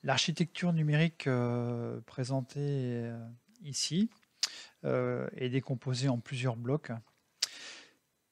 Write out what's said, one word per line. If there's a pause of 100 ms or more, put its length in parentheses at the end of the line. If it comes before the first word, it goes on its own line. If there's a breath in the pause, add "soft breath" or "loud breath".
l'architecture
numérique,
euh,
présentée,
euh, (360)
ici, (720 loud breath)
euh,
est
décomposée
en
plusieurs
blocs. (1400 loud breath)